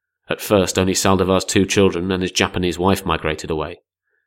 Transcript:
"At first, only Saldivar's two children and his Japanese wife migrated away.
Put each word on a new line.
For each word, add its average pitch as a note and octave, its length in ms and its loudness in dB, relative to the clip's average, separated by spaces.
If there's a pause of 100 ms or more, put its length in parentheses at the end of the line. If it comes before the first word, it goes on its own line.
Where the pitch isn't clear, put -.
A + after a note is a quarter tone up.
(300)
"At E2 100 -2
first, G2 400 2
only F#2 140 2
Saldivar's F#2+ 500 2
two G2 220 2
children F#2 460 0
and F#2 100 -2
his F#2 100 -4
Japanese F2+ 480 -2
wife F#2 260 0
migrated D#2+ 440 -4
away. D#2+ 320 -6 (460)